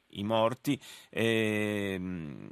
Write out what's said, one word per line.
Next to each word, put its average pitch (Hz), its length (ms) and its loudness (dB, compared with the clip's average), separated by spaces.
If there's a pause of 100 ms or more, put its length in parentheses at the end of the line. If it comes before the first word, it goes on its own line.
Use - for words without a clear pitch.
i 101 160 -8
morti, 113 520 2 (340)
ehm, 101 1400 0